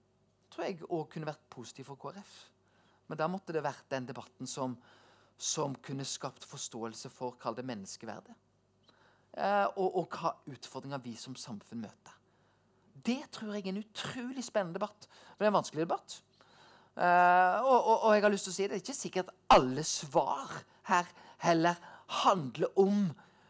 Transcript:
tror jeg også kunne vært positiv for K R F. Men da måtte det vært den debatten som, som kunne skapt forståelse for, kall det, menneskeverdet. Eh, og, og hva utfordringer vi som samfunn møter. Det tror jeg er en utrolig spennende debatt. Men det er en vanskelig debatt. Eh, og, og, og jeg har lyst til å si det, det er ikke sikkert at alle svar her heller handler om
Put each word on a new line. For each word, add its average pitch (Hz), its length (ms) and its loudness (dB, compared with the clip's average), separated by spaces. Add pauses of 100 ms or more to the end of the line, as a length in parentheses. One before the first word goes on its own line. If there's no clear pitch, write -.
(480)
tror - 160 -10
jeg 196 220 -6
også 156 260 -6
kunne 156 160 -8
vært - 240 -12
positiv 127 380 -16
for 135 100 -16
K 143 140 -12
R 202 60 -18
F. - 140 -20 (760)
Men 151 120 -6
da 156 80 2
måtte 180 240 -6
det 151 120 -2
vært 139 280 -4
den 131 160 -2
debatten - 400 -12
som, 127 280 -4 (600)
som 143 380 -4 (100)
kunne 135 240 -8
skapt - 400 -10
forståelse 117 640 -10
for, 123 280 -8
kall 113 160 -4
det, 127 120 -8
menneskeverdet. 110 680 -12 (960)
Eh, 202 320 4 (100)
og, 190 220 0
og - 160 -4
hva 165 160 -2 (240)
utfordringer 135 500 -12
vi 117 160 -10
som 131 160 -12
samfunn 113 460 -12
møter. - 340 -18 (800)
Det 233 240 -4 (160)
tror 214 180 -10
jeg 202 140 -6
er 190 80 -4
en 208 80 -6
utrolig 247 640 -10
spennende 185 320 -2
debatt. - 300 -8 (260)
Men - 80 -6
det 208 60 4
er 208 40 2
en 190 60 6
vanskelig 151 260 -2
debatt. - 360 -6 (760)
Eh, 180 640 6
og, 254 160 6
og, 226 220 6
og 214 160 6
jeg 208 100 6
har 208 80 8
lyst 196 160 -2
til 175 60 -8
å - 20 -8
si 190 60 0
det, 202 100 -2
det 214 60 -2
er 175 80 -10
ikke - 160 -8
sikkert 180 320 -4
at - 240 6
alle 135 260 0
svar 160 720 -2 (340)
her 175 220 2 (340)
heller 170 440 2 (340)
handler 170 580 0
om 202 280 4 (420)